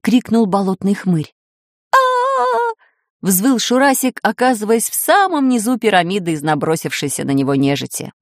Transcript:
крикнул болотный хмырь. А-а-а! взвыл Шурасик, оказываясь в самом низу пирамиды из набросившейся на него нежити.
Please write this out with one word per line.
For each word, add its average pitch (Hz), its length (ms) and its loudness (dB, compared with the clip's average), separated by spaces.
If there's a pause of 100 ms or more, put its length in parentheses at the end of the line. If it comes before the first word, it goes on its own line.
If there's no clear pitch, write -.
крикнул 226 440 2
болотный 190 480 0
хмырь. 170 400 -2 (580)
А-а-а! 508 840 0 (460)
взвыл 196 380 2
Шурасик, 254 640 0
оказываясь 220 680 0
в - 60 -10
самом 339 540 0
низу 247 300 0
пирамиды 185 540 0
из 151 100 -4
набросившейся 151 840 -2
на 135 80 -2
него 139 220 2
нежити. 135 680 -2